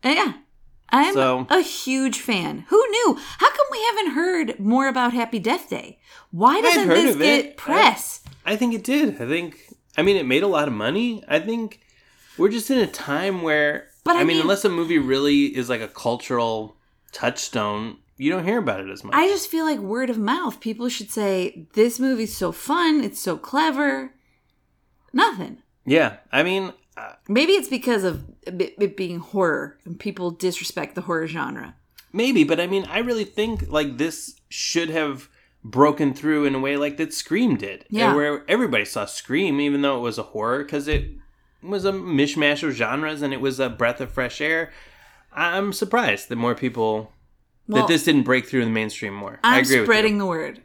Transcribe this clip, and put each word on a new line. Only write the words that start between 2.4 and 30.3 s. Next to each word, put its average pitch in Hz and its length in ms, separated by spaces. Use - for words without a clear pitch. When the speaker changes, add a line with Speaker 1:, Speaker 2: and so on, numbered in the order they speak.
Speaker 1:
Who 403 80
knew? 427 280
How 494 100
come 571 220
we 453 140
haven't 403 260
heard 330 480
more 247 280
about 247 260
Happy 233 260
Death 254 300
Day? - 300
Why 233 260
Speaker 2:
I've 440 60
Speaker 1:
doesn't 415 240
Speaker 2:
heard 165 100
Speaker 1:
this 262 180
Speaker 2:
of 285 60
Speaker 1:
get 294 240
Speaker 2:
it. - 120
Speaker 1:
press? - 640
Speaker 2:
I, 185 80
I - 20
think 233 200
it 208 80
did. 277 360
I 120 80
think, 165 300
I 156 60
mean, 196 140
it 156 100
made 139 160
a 202 40
lot 151 200
of 127 80
money. 196 520
I 151 120
think 226 400
we're 185 120
just 220 200
in 269 80
a 214 100
time 180 540
where, 151 460
Speaker 1:
But 339 140
Speaker 2:
I - 40
Speaker 1:
I - 20
Speaker 2:
mean, 156 40
Speaker 1:
mean 160 40
Speaker 2:
unless 196 240
a 202 40
movie 170 300
really 143 460
is 131 240
like 117 120
a 107 60
cultural 117 920
touchstone, 110 840
you 135 120
don't 175 160
hear 226 140
about 113 200
it 95 120
as 95 120
much. - 120
Speaker 1:
I 330 120
just 392 220
feel 320 160
like 294 140
word 233 320
of 226 80
mouth. 247 400
People 226 280
should 226 220
say, 185 640
"This 233 260
movie's 247 380
so 175 140
fun. 311 520
It's - 160
so 170 180
clever." 269 760
Nothing. 254 460
Speaker 2:
Yeah. 139 320
I 143 120
mean, 185 300
uh, - 180
Speaker 1:
Maybe 294 260
it's 370 140
because 240 360
of 151 200
it, 180 360
it 202 180
being 175 220
horror 165 640
and 170 160
people 185 320